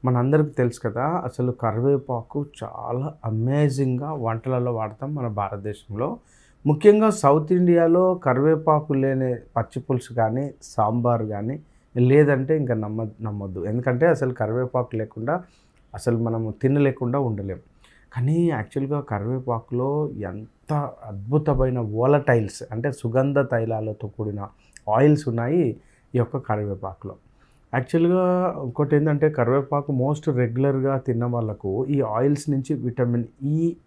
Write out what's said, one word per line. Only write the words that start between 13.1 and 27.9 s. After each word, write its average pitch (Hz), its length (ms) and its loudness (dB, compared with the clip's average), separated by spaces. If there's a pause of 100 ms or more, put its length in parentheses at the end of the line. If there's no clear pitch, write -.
నమ్మొద్దు. 98 440 -8
ఎందుకంటే 123 420 0
అసలు 139 260 0
కరివేపాకు 123 640 -4
లేకుండా 113 480 -4 (520)
అసలు 123 220 0
మనము 113 440 -2
తినలేకుండా 135 580 0
ఉండలేం. 101 400 -4 (560)
కానీ 160 340 0
యాక్చువల్‌గా 139 520 -4
కరివేపాకులో 127 1080 -4 (100)
ఎంత 104 280 -10 (580)
అద్భుతమైన 127 720 0
వోలటైల్స్ 117 920 2
అంటే 120 200 -4
సుగంధ 135 480 0
తైలాలతో 113 680 -4
కూడిన 101 400 -8 (480)
ఆయిల్స్ 147 320 4
ఉన్నాయి 123 500 0 (380)
ఈ - 20 2
యొక్క 120 200 0
కరివేపాకులో. 101 800 -6 (580)
యాక్చువల్‌గా 180 920 2